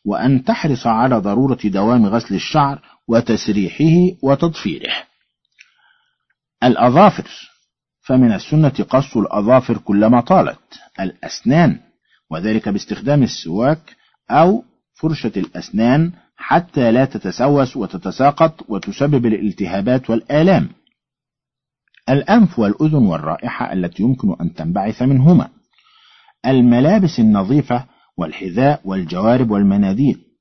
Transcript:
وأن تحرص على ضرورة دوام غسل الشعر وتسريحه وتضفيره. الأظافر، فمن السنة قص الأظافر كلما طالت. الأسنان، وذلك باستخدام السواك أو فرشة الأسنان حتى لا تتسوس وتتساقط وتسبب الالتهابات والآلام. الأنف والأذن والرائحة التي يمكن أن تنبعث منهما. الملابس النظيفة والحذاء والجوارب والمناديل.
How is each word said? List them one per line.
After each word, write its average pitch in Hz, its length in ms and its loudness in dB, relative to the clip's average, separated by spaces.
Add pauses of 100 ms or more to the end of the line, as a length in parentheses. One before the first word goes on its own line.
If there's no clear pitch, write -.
وأن 123 380 -2
تحرص 147 440 -4
على 120 280 2
ضرورة 113 500 0
دوام 107 400 2
غسل 110 300 -2
الشعر 143 460 -2 (260)
وتسريحه 117 1160 0
وتضفيره. 139 680 -4 (1700)
الأظافر، 127 640 2 (720)
فمن 127 300 2
السنة 139 580 0
قص 135 280 -2
الأظافر 110 600 0
كلما 113 440 2
طالت. - 580 -2 (200)
الأسنان، 113 800 -2 (520)
وذلك 107 380 -4
باستخدام 107 540 -2
السواك 117 720 -4 (360)
أو 175 320 2 (300)
فرشة 156 440 -6
الأسنان 117 760 -2 (240)
حتى 143 560 0
لا 127 140 2
تتسوس 131 720 -2
وتتساقط 131 920 -2
وتسبب 120 560 -2
الالتهابات 104 840 -2
والآلام. 143 600 0 (1400)
الأنف 175 500 2
والأذن 131 460 2
والرائحة 82 680 -4
التي 92 300 -4
يمكن 123 380 -2
أن 82 120 -6
تنبعث 90 480 -4
منهما. 139 480 4 (960)
الملابس 135 760 2
النظيفة 117 640 0 (320)
والحذاء 95 680 -4
والجوارب 95 640 -2
والمناديل. 101 720 0 (160)